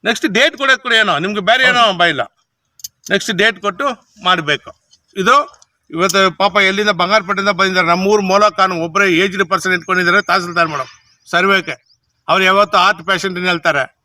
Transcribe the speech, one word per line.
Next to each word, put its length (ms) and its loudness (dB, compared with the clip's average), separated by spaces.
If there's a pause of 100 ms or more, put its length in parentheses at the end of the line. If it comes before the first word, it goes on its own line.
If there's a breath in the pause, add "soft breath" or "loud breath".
ನೆಕ್ಸ್ಟ್ 220 -2
ಡೇಟ್ 300 0
ಕೊಡೋಕೆ 240 0
ಕೂಡ 120 -4
ಏನೋ 260 2
ನಿಮ್ಗೆ 200 -4
ಬೇರೆ 240 2
ಏನೋ 300 2
ಬಾಯಿಲ್ಲ, 280 0 (880)
ನೆಕ್ಸ್ಟ್ 220 -2
ಡೇಟ್ 300 0
ಕೊಟ್ಟು 240 -6 (380)
ಮಾಡಬೇಕು. 480 -2 (460)
ಇದು 420 0 (300)
ಇವತ್ತು 480 0
ಪಾಪ 200 0
ಎಲ್ಲಿಂದ, 320 2
ಬಂಗಾರಪೇಟೆಯಿಂದ 600 0
ಬಂದಿದ್ದಾರೆ. 380 0
ನಮ್ಮೂರು 340 2
ಮೋಲಾ 280 2
ಖಾನ್ 220 0
ಒಬ್ಬರೇ 400 -2
ಏಜ್ಡ್ 380 0
ಪರ್ಸನ್ 240 -2
ಇಟ್ಕೊಂಡಿದ್ದಾರೆ, 480 0
ತಹಸೀಲ್ದಾರ್ 460 -2
ಮೇಡಮ್ 200 -6 (420)
ಸರ್ವೇಗೆ. 680 -2 (300)
ಅವ್ರು 160 2
ಯಾವತ್ತು 340 2
ಹಾರ್ಟ್ 300 2
ಪೇಷಂಟ್ 320 -2
ಹೇಳ್ತಾರೆ 640 -2